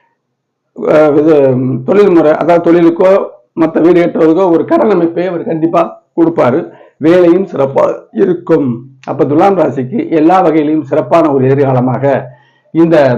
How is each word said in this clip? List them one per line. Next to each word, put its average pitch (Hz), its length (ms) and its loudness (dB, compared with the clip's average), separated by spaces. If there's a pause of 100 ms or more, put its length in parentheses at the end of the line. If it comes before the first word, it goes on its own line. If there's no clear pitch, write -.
(760)
அஹ், 156 420 2
இது 156 180 2 (500)
தொழில் 196 300 2
முறை, 151 160 4
அதாவது 165 360 0
தொழிலுக்கோ 170 440 2 (440)
மத்த 160 260 -2
வீடு 170 180 4
கட்டுறதுக்கோ 170 520 0
ஒரு 156 140 2
கடன் - 300 0
அமைப்பை 170 320 -2
அவர் 175 160 -8
கண்டிப்பா 165 380 -2 (320)
கொடுப்பாரு. 160 480 0 (360)
வேலையும் 175 500 2
சிறப்பா - 380 -4 (280)
இருக்கும். 170 560 -2 (360)
அப்ப 143 200 -4
துலாம் 175 340 0
ராசிக்கு 143 400 -4 (120)
எல்லா 165 300 2
வகையிலும் 156 480 0
சிறப்பான 160 420 0
ஒரு 135 140 0
எதிர்காலமாக 131 580 0 (680)
இந்த 165 220 2 (220)